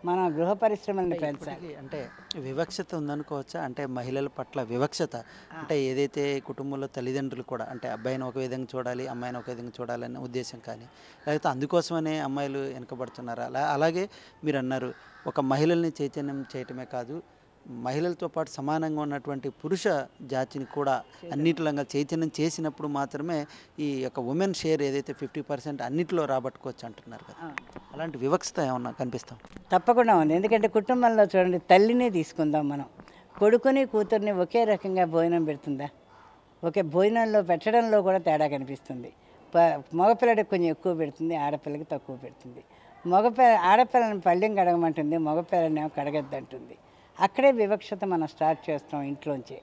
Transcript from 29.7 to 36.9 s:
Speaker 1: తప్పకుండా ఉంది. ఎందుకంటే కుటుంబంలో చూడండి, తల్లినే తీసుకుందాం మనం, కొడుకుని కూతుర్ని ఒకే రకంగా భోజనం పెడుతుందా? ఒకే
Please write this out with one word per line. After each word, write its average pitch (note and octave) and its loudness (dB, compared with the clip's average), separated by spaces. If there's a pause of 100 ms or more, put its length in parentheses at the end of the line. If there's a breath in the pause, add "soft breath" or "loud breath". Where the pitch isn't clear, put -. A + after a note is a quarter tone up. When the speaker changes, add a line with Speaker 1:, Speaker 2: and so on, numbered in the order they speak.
Speaker 1:
తప్పకుండా A3+ 6
ఉంది. D#3 4
ఎందుకంటే G#3 4
కుటుంబంలో A3+ 6
చూడండి, F3+ 4 (100)
తల్లినే A#3 8
తీసుకుందాం D3+ 0
మనం, C#3+ -6 (540 loud breath)
కొడుకుని C4 6 (100)
కూతుర్ని G#3 2 (120)
ఒకే A#3 2 (120)
రకంగా F#3 2 (100)
భోజనం E3+ 4
పెడుతుందా? C#3+ -6 (720 soft breath)
ఒకే E3+ 0 (100)